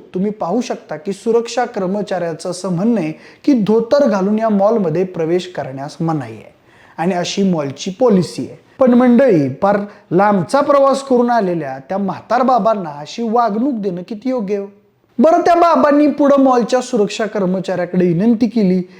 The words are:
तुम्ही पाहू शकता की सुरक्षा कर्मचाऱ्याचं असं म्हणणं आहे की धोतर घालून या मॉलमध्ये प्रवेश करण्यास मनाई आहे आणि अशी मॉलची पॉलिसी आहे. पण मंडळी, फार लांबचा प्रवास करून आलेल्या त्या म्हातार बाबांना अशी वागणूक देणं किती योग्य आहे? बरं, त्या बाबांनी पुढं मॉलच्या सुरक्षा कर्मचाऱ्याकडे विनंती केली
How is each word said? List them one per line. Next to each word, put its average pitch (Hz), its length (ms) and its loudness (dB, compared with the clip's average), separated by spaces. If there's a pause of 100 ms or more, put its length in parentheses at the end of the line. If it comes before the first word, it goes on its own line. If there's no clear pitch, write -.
(140)
तुम्ही 190 180 -2
पाहू 196 280 -4
शकता 214 360 -8
की 175 160 -8
सुरक्षा 233 520 -2
कर्मचाऱ्याचं 185 840 -6
असं 180 220 -6
म्हणणं 208 280 0
आहे 156 120 -4 (320)
की 294 80 2 (100)
धोतर 226 460 2
घालून 208 300 0
या 226 100 -2
मॉलमध्ये 196 580 0
प्रवेश 180 500 -4
करण्यास 135 440 -10
मनाई 156 320 -4
आहे 107 220 -20 (440)
आणि 170 160 0
अशी 190 360 0
मॉलची 151 400 -4
पॉलिसी 185 560 0
आहे. - 200 -18 (140)
पण 254 140 4
मंडळी, 240 540 4 (140)
फार 202 160 2 (320)
लांबचा 202 500 2
प्रवास 277 420 2
करून 247 280 2
आलेल्या 175 480 -2 (100)
त्या 190 100 -4
म्हातार 196 440 -2
बाबांना 220 480 0
अशी 147 320 -12
वागणूक 233 520 0
देणं 185 340 -6
किती 220 200 -8
योग्य 208 280 -4
आहे? 202 100 -8 (520)
बरं, 330 220 4
त्या 339 140 4
बाबांनी 294 540 4
पुढं 277 320 2
मॉलच्या 254 400 2
सुरक्षा 220 460 -2
कर्मचाऱ्याकडे 185 800 -2
विनंती 214 420 2
केली 185 320 2 (200)